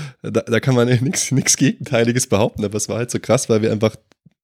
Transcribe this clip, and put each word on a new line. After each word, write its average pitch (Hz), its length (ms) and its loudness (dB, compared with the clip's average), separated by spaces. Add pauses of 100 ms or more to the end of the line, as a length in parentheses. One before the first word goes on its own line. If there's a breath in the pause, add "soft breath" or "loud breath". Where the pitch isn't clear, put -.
(220 loud breath)
da, 107 200 -2
da 113 180 0
kann 131 160 2
man 120 120 4
<laughs> 123 160 2
nix, - 280 -4
nix 127 260 2
Gegenteiliges 120 720 0
behaupten, 107 380 0
aber 101 100 -4
es 107 140 -6
war 104 80 -2
halt 123 140 -6
so 110 80 -4
krass, - 300 0
weil 110 120 4
wir 110 100 0
einfach 110 240 0 (480)